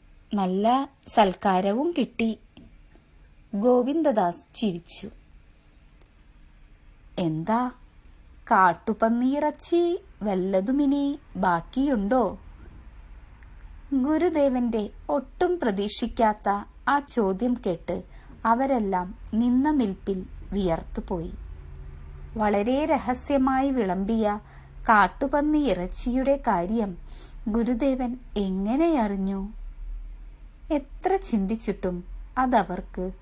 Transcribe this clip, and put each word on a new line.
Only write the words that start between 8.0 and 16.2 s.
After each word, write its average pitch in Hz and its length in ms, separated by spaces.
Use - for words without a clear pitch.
കാട്ടുപന്നിയിറച്ചി 254 1500
വല്ലതുമിനി 254 960
ബാക്കിയുണ്ടോ?" 202 1040
ഗുരുദേവന്റെ 269 1000
ഒട്ടും 339 520
പ്രതീക്ഷിക്കാത്ത 214 1040